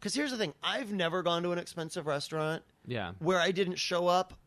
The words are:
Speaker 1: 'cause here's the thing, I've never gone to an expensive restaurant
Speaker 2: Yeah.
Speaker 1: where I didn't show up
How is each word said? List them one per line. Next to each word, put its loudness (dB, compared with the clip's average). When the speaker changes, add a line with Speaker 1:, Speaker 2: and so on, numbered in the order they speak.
Speaker 1:
'cause -4
here's 0
the -4
thing, -2
I've -2
never 0
gone 2
to 2
an 0
expensive -6
restaurant -2
Speaker 2:
Yeah. -4
Speaker 1:
where 4
I 4
didn't 0
show 0
up 4